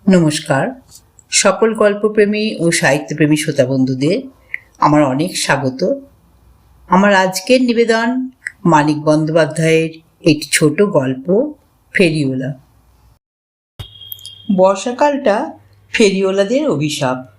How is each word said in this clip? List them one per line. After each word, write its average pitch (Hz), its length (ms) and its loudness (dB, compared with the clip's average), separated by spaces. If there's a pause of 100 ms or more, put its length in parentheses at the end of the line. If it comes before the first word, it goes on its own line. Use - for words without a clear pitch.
নমস্কার, 175 720 0 (500)
সকল 214 440 2
গল্পপ্রেমী 208 840 0
ও 165 120 2
সাহিত্যপ্রেমী 151 680 0
শ্রোতা 139 300 0
বন্ধুদের 135 540 0 (580)
আমার 151 260 2
অনেক 143 340 -2
স্বাগত। 143 640 -2 (880)
আমার 196 260 4
আজকের 190 480 2
নিবেদন 233 680 0 (340)
মানিক 151 380 2
বন্দ্যোপাধ্যায়ের 160 880 0 (300)
একটি 151 320 0
ছোট 156 300 0
গল্প 170 680 -2 (400)
ফেরিওয়ালা। 135 580 -2 (2000)
বর্ষাকালটা 240 800 0 (560)
ফেরিওয়ালাদের 196 760 0
অভিশাপ। 143 500 -4 (200)